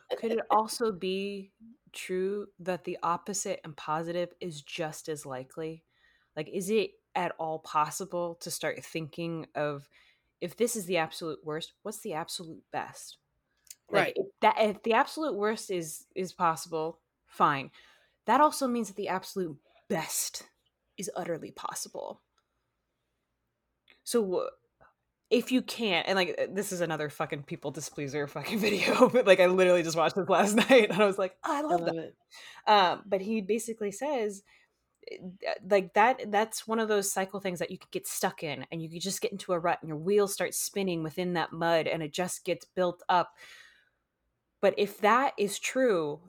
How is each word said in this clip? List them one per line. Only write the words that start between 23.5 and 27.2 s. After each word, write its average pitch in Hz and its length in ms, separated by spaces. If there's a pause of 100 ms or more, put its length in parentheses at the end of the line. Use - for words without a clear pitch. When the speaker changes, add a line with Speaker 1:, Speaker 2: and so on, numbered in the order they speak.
Speaker 1:
So, 196 320
uh, - 140 (800)
if 240 220
you 254 100
can't, 196 460
and, 196 80
like, 180 240
uh, 131 120
this 190 200
is 180 100
another 151 280
fucking 147 340